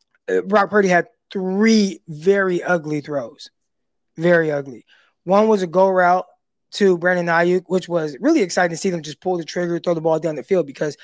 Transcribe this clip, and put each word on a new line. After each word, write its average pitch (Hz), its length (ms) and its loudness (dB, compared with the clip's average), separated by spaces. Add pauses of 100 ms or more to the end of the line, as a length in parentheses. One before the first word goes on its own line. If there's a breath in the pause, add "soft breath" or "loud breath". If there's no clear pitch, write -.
(300)
Uh, 92 120 0
Brock 196 280 0
Purdy 202 180 2
had 175 200 2 (240)
three 202 760 2
very 180 560 0
ugly 151 380 -2
throws. 139 480 -10 (640)
Very 165 360 2
ugly. 139 340 -8 (380 soft breath)
One 202 240 2
was 208 140 2
a 180 60 -2
go 185 220 2
route 180 360 2 (460)
to 190 260 2
Brandon 175 300 0
Ayuk, 175 400 2
which 180 200 -4
was 156 320 -4
really 285 220 2
exciting 175 340 -2
to - 20 -8
see 196 120 -4
them 170 120 -4
just 147 200 -16
pull 185 160 -4
the 160 80 -8
trigger, 170 340 -4
throw 175 140 -2
the 165 80 -4
ball 160 180 0
down 160 160 -6
the 127 80 -10
field 175 240 0
because 147 360 -8